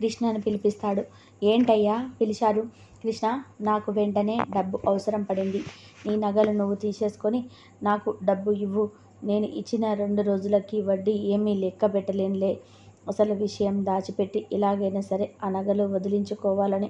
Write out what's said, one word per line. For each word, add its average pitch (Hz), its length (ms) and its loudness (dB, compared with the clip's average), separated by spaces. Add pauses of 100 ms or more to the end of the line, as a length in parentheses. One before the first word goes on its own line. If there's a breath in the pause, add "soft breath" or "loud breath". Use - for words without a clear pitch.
కృష్ణను 220 400 0
పిలిపిస్తాడు. 208 640 0 (400 soft breath)
"ఏంటయ్యా 220 640 4 (120)
పిలిచారు?" 214 400 2 (420 soft breath)
కృష్ణ, 220 380 -2 (200)
నాకు 214 300 0
వెంటనే 208 480 2 (180)
డబ్బు 190 300 0
అవసరం 196 360 0
పడింది. 190 380 -2 (460 loud breath)
నీ 208 80 0
నగలు 214 360 4
నువ్వు 202 240 0
తీసేసుకొని 208 680 -2 (380 loud breath)
నాకు 208 300 0 (100)
డబ్బు 196 280 2
ఇవ్వు. 208 380 0 (340 soft breath)
నేను 208 220 0
ఇచ్చిన 214 480 -2
రెండు 208 280 0
రోజులకి 202 600 0
వడ్డీ 190 300 0
ఏమీ 208 420 0
లెక్క 190 320 0
పెట్టలేనులే. 196 720 0 (500 soft breath)
అసలు 208 260 2
విషయం 202 520 -2
దాచిపెట్టి 196 680 -2
ఎలాగైనా 202 480 0
సరే 196 300 -4 (120)
ఆ 202 60 -2
నగలు 196 340 0
వదిలించుకోవాలని 196 1080 0